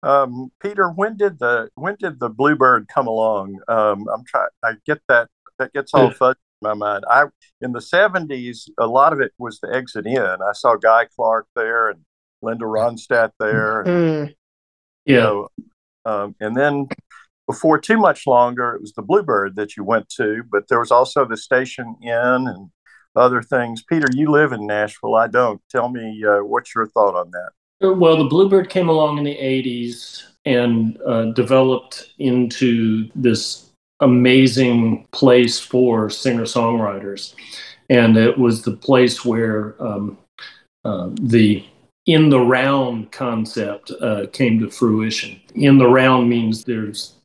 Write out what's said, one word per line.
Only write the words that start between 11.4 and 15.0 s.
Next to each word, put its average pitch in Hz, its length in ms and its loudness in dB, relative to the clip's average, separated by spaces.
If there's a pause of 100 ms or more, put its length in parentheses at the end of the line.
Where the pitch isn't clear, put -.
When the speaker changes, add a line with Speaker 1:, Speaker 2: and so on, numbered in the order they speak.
Speaker 1:
there 113 340 -2
and 90 100 -12 (420)
Linda 113 240 -8
Ronstadt 113 760 -2
there. 110 420 -2
And, 180 80 -4
Speaker 3:
Mm. 160 440 -2 (720)